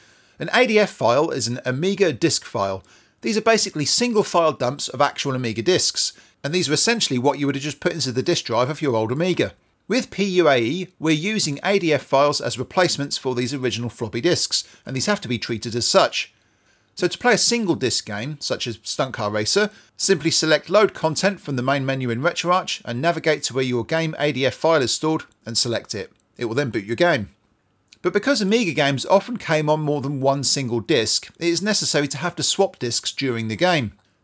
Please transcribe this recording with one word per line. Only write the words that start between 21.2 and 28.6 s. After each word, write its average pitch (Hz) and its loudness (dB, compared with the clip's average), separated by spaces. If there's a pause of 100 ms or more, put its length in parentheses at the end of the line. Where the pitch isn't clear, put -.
from 143 -6
the 123 -2
main 135 0
menu 131 -2
in 117 -2
RetroArch 170 0
and 120 -6
navigate 160 0
to - -4
where 135 0
your 123 0
game 160 -2
A 147 0
D 131 -2
F 123 2
file 160 4
is 117 0
stored 156 -2 (240)
and 113 -4
select - -2
it. 98 -8 (260)
It 120 -4
will 113 -2
then 139 0
boot 107 -2
your 110 -4
game. 156 2 (760)
But 180 0
because 208 2
Amiga 202 2